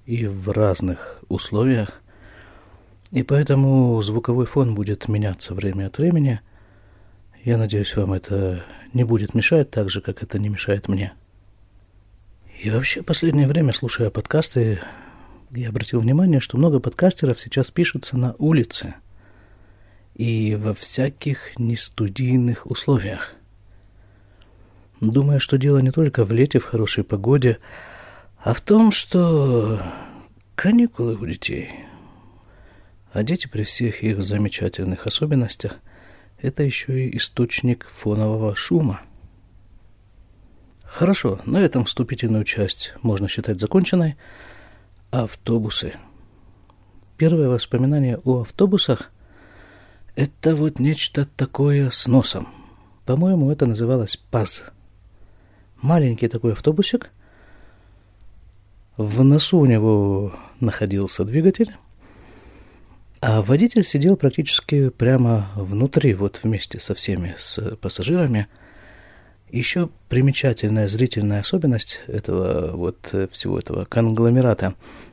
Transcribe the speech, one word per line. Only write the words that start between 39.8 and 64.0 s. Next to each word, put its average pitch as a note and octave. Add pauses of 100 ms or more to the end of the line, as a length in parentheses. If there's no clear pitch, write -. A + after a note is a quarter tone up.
Хорошо, E3+
на C#3+
этом D#3
вступительную A2+
часть -
можно G2+
считать G2
законченной. E3+ (960)
Автобусы. A2+ (1200)
Первое D#3+
воспоминание B2+
о B2+
автобусах — F#3 (1040)
это C#3+
вот D3+
нечто C#3+
такое C#3+
с -
носом. B2 (580)
По-моему, D#3
это D3+
называлось A#2 (120)
паз. - (1120)
Маленький C3
такой A2+
автобусик. D#3 (1900)
В G#2+
носу D3+
у C#3
него G#2 (260)
находился G2
двигатель, D#3+ (1500)
а A2
водитель D#3+
сидел D#3